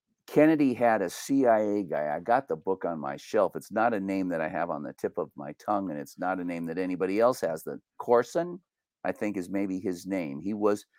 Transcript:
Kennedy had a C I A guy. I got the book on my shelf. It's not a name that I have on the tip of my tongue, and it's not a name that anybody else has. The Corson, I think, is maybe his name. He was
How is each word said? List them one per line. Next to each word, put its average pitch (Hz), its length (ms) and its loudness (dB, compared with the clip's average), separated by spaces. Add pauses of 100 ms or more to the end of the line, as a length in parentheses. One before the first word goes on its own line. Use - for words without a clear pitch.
(280)
Kennedy 147 460 4
had 113 280 4
a 90 80 0
C 135 360 0
I 110 140 6
A 104 240 2
guy. 76 320 -2
I 85 40 -4
got 117 280 0
the - 80 -2
book 92 300 -2
on 85 140 -4
my 69 180 -6
shelf. 98 380 0
It's 78 160 -12
not 113 220 2
a 104 60 0
name 95 300 -2
that 82 120 -2
I 78 80 -2
have 87 200 -2
on 73 140 -6
the 69 100 -10
tip - 240 -6
of 78 180 -2
my 73 180 -10 (100)
tongue, 98 280 -2
and 73 80 -6
it's - 180 -12
not 92 220 -4
a 87 60 -6
name 85 220 -6
that 82 100 -4
anybody 92 420 0
else 123 220 2
has. 82 220 -4
The 73 160 -8 (180)
Corson, 170 600 2 (440)
I 95 80 -2
think, 104 260 -4
is 92 120 -6
maybe 95 300 -2
his 92 280 -4
name. 80 340 -4
He 98 120 -4
was 104 320 2 (140)